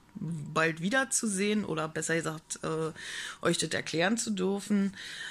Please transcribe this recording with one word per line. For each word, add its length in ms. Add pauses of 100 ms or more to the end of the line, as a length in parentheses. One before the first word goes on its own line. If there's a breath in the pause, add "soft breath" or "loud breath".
(160)
bald 640
wiederzusehen 840
oder 220
besser 280
gesagt, 480
äh, 280 (500 loud breath)
euch 160
das 140
erklären 460
zu 140
dürfen. 640 (360 loud breath)